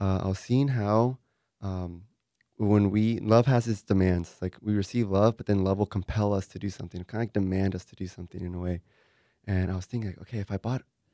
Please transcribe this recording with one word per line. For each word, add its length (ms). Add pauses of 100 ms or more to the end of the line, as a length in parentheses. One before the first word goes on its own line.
uh, 240
I 40
was 100
seeing 300
how, 500 (440)
um, 400 (560)
when 320
we, 300
love 260
has 200
its 160
demands, 600
like, 180
we 140
receive 360
love, 260
but 100
then 180
love 140
will 80
compel 480
us 140
to 100
do 100
something, 360
kinda, 180
like, 100
demand 420
us 120
to 100
do 100
something 360
in 120
a 60
way. 220 (640)
And 240
I 60
was 100
thinking, 240
like, 120
"Okay, 180
if 100
I 80
bought 240 (320)